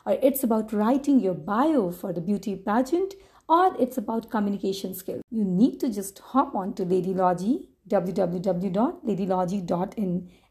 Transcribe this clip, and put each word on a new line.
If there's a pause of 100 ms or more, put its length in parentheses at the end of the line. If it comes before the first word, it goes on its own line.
or
it's
about
writing
your
bio
for
the
beauty
pageant, (340)
or
it's
about
communication
skills.
You
need
to
just
hop
on
to
Lady
Logie, (180)
w
w
w
dot
lady
logie
dot
in, (220)